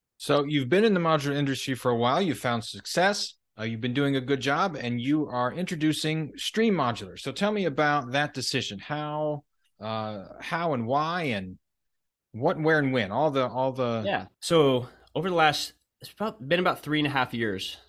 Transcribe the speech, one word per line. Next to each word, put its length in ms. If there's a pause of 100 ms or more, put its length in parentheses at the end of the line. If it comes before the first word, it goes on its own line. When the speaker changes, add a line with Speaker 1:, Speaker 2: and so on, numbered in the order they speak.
(160)
Speaker 1:
So 260
you've 260
been 160
in 100
the 60
modular 360
industry 400
for 160
a 40
while, 240
you've 200
found 240
success, 680 (240)
uh, 60
you've 180
been 100
doing 240
a 60
good 180
job, 400
and 200
you 260
are 260
introducing 840
Stream 380
Modular. 440
So 120
tell 220
me 140
about 460
that 200
decision. 460
How, 680 (380)
uh, 460 (120)
how 320
and 140
why 380
and 340 (720)
what, 260
where, 200
and 120
when, 220
all 180
the, 160
all 260
the 340
Speaker 2:
Yeah. 200 (140)
So 480 (260)
over 140
the 60
last, 400 (260)
it's 120
about, 360
been 120
about 220
three 180
and 60
a 40
half 240
years 420 (120)